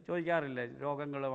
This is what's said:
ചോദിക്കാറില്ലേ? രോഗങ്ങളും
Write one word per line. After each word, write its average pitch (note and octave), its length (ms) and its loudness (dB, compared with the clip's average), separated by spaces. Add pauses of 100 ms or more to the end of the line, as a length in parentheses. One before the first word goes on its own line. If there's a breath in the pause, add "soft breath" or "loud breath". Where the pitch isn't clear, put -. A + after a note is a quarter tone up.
ചോദിക്കാറില്ലേ? D#3+ 560 2 (200)
രോഗങ്ങളും C#3 500 -2